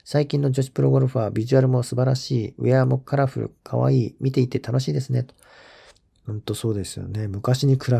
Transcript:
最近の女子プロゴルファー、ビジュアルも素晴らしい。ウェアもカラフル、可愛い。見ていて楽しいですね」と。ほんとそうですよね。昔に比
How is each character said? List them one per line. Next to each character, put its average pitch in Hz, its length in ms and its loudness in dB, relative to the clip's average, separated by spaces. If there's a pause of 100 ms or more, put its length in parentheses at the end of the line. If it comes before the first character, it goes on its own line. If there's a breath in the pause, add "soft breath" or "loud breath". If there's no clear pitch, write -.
最 147 220 0
近 143 140 -2
の 143 80 2
女 131 140 0
子 131 80 -6
プ 139 100 -2
ロ 135 80 4
ゴ 135 120 4
ル 131 60 2
フ 127 120 -2
ァ 107 80 0
ー、 101 40 -4
ビ 110 120 -2
ジ 123 120 2
ュ - 20 6
ア 131 40 8
ル 131 60 4
も 127 160 2
素 123 140 -4
晴 127 80 2
ら 131 100 2
し - 160 -8
い。 113 260 -2
ウ 117 120 -2
ェ 131 100 6
ア 131 60 4
も 131 140 0
カ - 180 -4
ラ 139 100 2
フ 113 140 -6
ル、 110 100 -6 (140)
可 123 180 -2
愛 135 140 4
い。 117 240 0
見 131 100 0
て 131 80 0
い 123 80 2
て 127 120 -4
楽 123 200 -4
し 131 80 -4
い 151 60 -2
で 139 80 -2
す 131 100 -10
ね」 123 160 0
と。 - 80 -20 (920 loud breath)
ほ 107 80 -10
ん 107 60 -8
と 107 140 -6
そ 113 160 -4
う 107 40 0
で 98 120 -4
す - 100 -12
よ 98 100 -10
ね。 104 220 -6
昔 123 380 0
に 135 100 4
比 131 240 -2